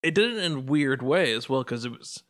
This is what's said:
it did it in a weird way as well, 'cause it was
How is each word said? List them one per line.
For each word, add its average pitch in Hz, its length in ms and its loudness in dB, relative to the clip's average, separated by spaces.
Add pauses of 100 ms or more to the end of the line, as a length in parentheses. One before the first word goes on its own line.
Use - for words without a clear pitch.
it 160 140 0
did 226 180 4
it 208 100 -2
in 165 100 0
a 139 60 -2
weird 135 420 2
way 139 320 2
as 117 160 -4
well, 131 140 2
'cause 120 220 -6
it 123 60 -6
was - 380 -16